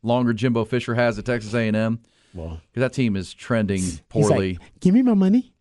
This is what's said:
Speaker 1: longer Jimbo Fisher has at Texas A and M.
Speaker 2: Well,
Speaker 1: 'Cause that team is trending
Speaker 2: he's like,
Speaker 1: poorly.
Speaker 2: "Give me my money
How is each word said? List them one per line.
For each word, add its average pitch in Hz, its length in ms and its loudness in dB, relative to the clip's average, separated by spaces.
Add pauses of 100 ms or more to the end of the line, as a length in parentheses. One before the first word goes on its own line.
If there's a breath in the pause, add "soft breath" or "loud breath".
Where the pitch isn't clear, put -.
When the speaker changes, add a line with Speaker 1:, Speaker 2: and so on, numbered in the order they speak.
Speaker 1:
longer 120 280 2
Jimbo 117 320 0
Fisher 120 300 -4
has 117 240 0
at 101 60 -12
Texas 110 300 -6
A 113 120 0
and 107 100 0
M. 113 220 0 (340)
Speaker 2:
Well, 82 180 -12 (220)
Speaker 1:
'Cause 120 80 -6
that 131 120 0
team 117 240 0
is 92 180 -8
trending 104 460 -2
Speaker 2:
he's 90 180 -4
like, - 100 -20
Speaker 1:
poorly. 95 500 0 (200 soft breath)
Speaker 2:
"Give 180 160 4
me 254 80 6
my 240 120 4
money 196 460 4